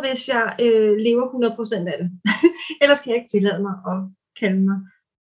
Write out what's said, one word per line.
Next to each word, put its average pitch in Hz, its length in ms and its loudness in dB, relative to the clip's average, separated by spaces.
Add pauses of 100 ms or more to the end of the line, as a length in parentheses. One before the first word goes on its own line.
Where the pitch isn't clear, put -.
hvis 262 160 -2 (140)
jeg, 233 100 0 (200)
øh, 220 280 4 (140)
lever 240 260 2
hundrede 240 260 -2
procent 214 340 -4
af - 100 -6
det." 180 60 -2 (160)
<laughs> - 580 0
Ellers 285 180 6
kan 254 100 -8
jeg 233 100 0
ikke - 160 -16
tillade 190 300 0
mig 196 80 -4 (160)
at 185 60 -4 (440)
kalde 190 200 0 (100)
mig 196 80 -2 (500)